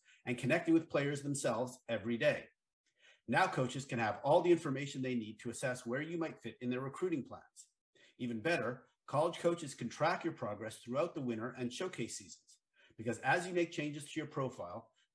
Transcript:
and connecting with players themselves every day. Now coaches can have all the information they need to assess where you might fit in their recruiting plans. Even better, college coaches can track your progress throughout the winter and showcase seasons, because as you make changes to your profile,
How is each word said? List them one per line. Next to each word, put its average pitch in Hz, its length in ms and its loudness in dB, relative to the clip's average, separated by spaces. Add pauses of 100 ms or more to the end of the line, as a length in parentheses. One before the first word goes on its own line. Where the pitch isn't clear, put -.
(260)
and 123 120 -2
connecting 165 360 4
with 160 160 4
players 143 320 2
themselves 127 560 0 (120)
every 113 280 0
day. 117 280 2 (840)
Now 165 200 6
coaches 131 380 0
can 120 140 -2
have 107 240 0
all 151 180 8
the 175 100 6
information 143 500 2
they 127 140 0
need 110 260 -4
to 123 80 -6
assess 123 360 -4
where 123 160 -2
you 165 160 -4
might 156 240 -6
fit 110 200 -10
in 127 80 -2
their 123 120 0
recruiting 135 420 -2
plans. - 440 -18 (520)
Even 120 200 -4
better, 127 440 0 (240)
college 160 320 2
coaches 170 340 2
can 120 160 -6
track 165 340 2
your 160 100 -2
progress 107 440 -6
throughout 143 360 -2
the 156 80 -6
winter 117 360 -4
and 120 140 -4
showcase 180 460 -6
seasons, - 400 -18 (400)
because 110 220 -4
as 175 280 2
you 185 60 -6
make 170 180 2
changes 147 320 -4
to - 160 -6
your 147 80 -4
profile, 120 600 -6 (260)